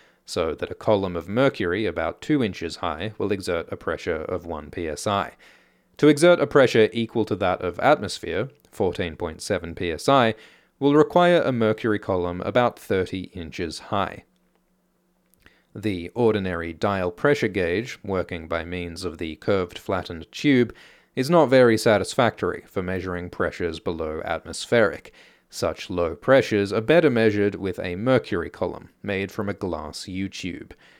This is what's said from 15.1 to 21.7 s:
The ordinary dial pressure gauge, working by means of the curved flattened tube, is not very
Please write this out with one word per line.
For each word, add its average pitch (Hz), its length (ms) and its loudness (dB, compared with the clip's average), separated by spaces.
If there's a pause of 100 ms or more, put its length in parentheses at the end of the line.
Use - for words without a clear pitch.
The 98 400 -4
ordinary 92 600 0
dial 95 360 0
pressure 143 380 0
gauge, 95 560 -2
working 90 420 -4
by 82 160 -4
means 87 440 -8
of 82 100 -6
the 80 200 -8
curved 95 420 -2
flattened 87 520 -6
tube, 123 440 2 (420)
is 131 140 -2
not 165 160 6
very 120 320 6